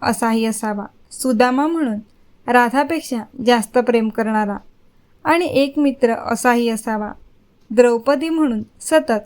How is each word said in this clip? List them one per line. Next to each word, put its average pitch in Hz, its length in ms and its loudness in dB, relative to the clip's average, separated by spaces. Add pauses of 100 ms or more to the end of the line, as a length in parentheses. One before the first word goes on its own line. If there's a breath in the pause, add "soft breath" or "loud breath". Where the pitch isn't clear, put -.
असाही 226 440 0
असावा, 214 400 -4 (260)
सुदामा 254 560 0
म्हणून 302 300 -2 (540)
राधापेक्षा 247 720 0 (220)
जास्त 240 320 2
प्रेम 233 320 2
करणारा 214 480 -2 (680)
आणि 339 220 2
एक 277 340 0
मित्र 262 340 2
असाही 240 560 0
असावा, 220 420 -4 (600)
द्रौपदी 240 580 2
म्हणून 285 340 -2 (180)
सतत 302 440 0